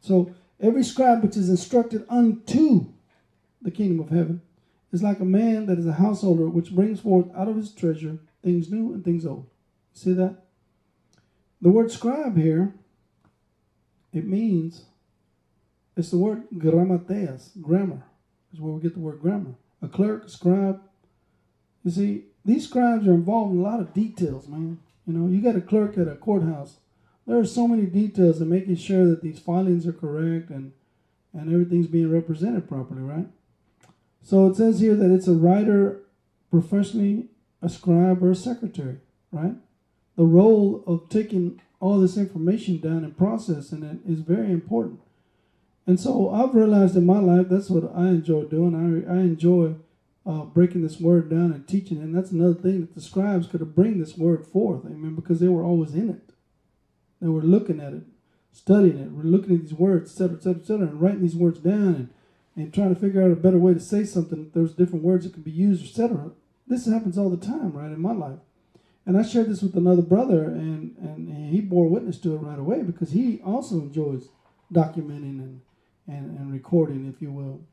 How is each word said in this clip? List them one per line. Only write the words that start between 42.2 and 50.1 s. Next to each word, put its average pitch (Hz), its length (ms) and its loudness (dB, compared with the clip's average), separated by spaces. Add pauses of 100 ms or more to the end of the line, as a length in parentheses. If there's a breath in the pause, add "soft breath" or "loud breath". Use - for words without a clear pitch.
down 160 260 -4
and 151 120 -14
processing 170 680 -4
it 151 260 -12
is 160 120 -2
very 190 320 -2
important. 196 480 -4 (840)
And 180 120 4
so 196 320 0
I've 254 240 0
realized 208 400 6
in 175 120 4
my 190 120 6
life, 180 300 4
that's 190 220 -2
what 165 260 0
I 180 120 0
enjoy 160 360 0
doing. 165 300 0 (340)
I, 175 40 -4
I 180 80 0
enjoy, 165 560 2 (500)